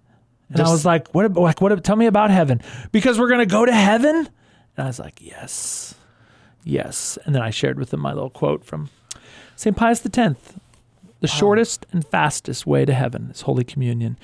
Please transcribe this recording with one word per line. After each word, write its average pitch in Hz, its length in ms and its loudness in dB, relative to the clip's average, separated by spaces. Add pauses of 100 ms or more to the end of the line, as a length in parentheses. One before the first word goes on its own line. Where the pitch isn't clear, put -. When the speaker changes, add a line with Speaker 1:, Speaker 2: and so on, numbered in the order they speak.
(480)
Speaker 1:
And - 120 -6
I - 20 4
Speaker 2:
Just 165 100 4
Speaker 1:
was 160 140 2
like, 165 280 2
"What 185 100 4
ab-, 196 120 0
like, 170 240 2
what 196 120 2
ab-, 185 100 -2
tell 202 140 2
me 233 100 4
about 208 240 4
heaven." 151 300 2 (320)
"Because 220 260 2
we're 240 100 2
gonna 240 180 2
go 208 180 2
to 247 80 4
heaven?" 226 440 4
And 320 120 -2 (500)
I 135 80 -6
was 127 120 -8
like, - 220 -18
"Yes. - 720 -12 (720)
Yes." - 600 -6
And 147 100 -2
then 127 80 0
I 113 80 -4
shared 131 280 -4
with 135 120 -10
them - 100 -6
my 143 120 -6
little - 180 -10
quote - 340 -4
from 80 260 -12 (680)
Saint 214 200 -2
Pius 233 240 2
the - 80 -8
tenth, 196 500 -2 (640)
"The 165 80 -2
Speaker 2:
Wow. - 60 -6
Speaker 1:
shortest 208 580 0
and 170 140 -2
fastest 151 600 -2
way 139 180 2
to 139 100 2
heaven 123 360 -2
is - 120 -18
Holy 127 220 -2
Communion." 120 600 -4